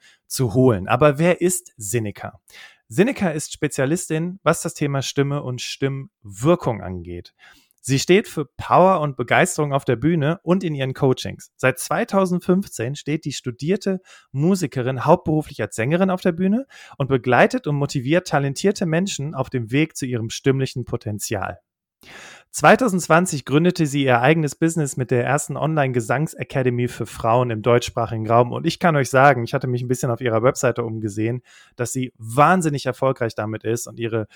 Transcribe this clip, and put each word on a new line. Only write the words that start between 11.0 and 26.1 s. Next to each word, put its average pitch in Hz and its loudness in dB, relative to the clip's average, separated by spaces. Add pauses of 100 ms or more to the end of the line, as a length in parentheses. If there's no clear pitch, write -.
Seit 131 0
zweitausendfünfzehn 180 -2
steht 151 -6
die 139 -6
studierte 180 -4 (300)
Musikerin 135 -2
hauptberuflich 156 2
als 104 -6
Sängerin 170 2
auf 185 -2
der 185 2
Bühne 190 0 (320)
und 131 -2
begleitet 127 2
und 147 0
motiviert 143 -2
talentierte 143 -2
Menschen 160 -4
auf 131 -4
dem 117 -4
Weg 147 0
zu 135 -6
ihrem 113 -4
stimmlichen 131 0
Potenzial. 101 -6 (920)
Zweitausendzwanzig 180 4
gründete 165 2
sie 143 0
ihr 123 4
eigenes 151 2
Business 160 0
mit 127 -2
der 120 2
ersten 135 -2
Online-Gesangsacademy 127 0